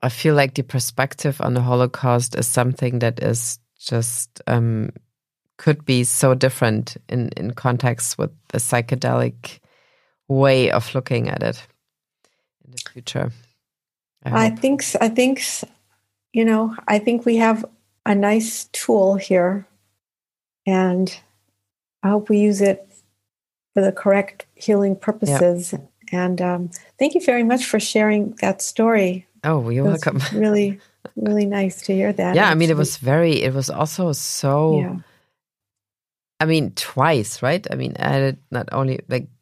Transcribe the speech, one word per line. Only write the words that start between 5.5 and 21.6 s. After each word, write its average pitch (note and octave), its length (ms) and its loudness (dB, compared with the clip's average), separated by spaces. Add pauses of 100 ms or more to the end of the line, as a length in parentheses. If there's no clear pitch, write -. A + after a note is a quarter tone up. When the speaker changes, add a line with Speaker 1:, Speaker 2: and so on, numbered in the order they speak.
Speaker 1:
could D#3 280 0
be B2 180 4
so C3 320 2
different B2 600 0 (140)
in, B2 280 -2
in G#2 140 -6
context B2 680 -2
with - 140 -4 (180)
the - 100 -4
psychedelic B2 1000 -2 (680)
way C3+ 440 4
of - 220 -2
looking B2+ 360 -2
at - 140 -4
it - 220 -4 (1000)
in C3 60 -20
the B2 60 -20 (160)
future. B2+ 380 -6 (920)
Speaker 2:
I A3 200 2
Speaker 1:
I A3 40 2
hope. A3+ 100 -6
Speaker 2:
think C4+ 220 0
s-, - 180 -4
I A3+ 100 2
think B3+ 300 0
s-, - 260 -8 (680)
you A3+ 120 2
know, A3 300 2 (120)
I G#3 120 2
think A#3 260 0
we A#3 120 2
have A3+ 260 2 (420)
a G#3+ 100 2
nice G#3+ 560 0
tool G3 440 2
here, F#3+ 500 0 (1000)
and F#3 500 0 (880)